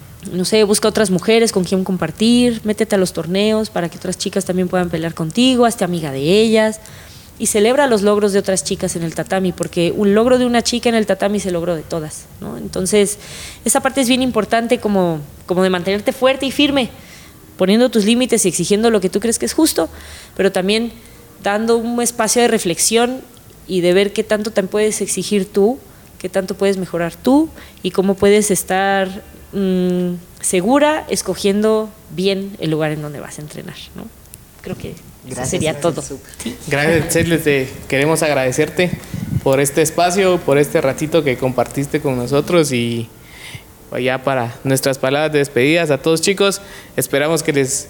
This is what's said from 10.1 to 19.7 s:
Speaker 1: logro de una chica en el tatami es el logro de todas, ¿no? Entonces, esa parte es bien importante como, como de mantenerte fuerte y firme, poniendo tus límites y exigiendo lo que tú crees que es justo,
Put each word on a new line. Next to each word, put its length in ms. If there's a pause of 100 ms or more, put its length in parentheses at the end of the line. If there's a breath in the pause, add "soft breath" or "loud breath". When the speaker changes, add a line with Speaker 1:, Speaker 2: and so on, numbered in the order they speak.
Speaker 1:
logro 220
de 80
una 180
chica 260
en 60
el 100
tatami 320
es 80
el 80
logro 220
de 80
todas, 420 (160)
¿no? 160
Entonces, 640 (440 loud breath)
esa 160
parte 220
es 80
bien 120
importante 580
como, 420 (240)
como 180
de 60
mantenerte 420
fuerte 340
y 60
firme, 380 (680 loud breath)
poniendo 340
tus 140
límites 420
y 40
exigiendo 400
lo 100
que 100
tú 120
crees 180
que 60
es 80
justo, 340 (480 loud breath)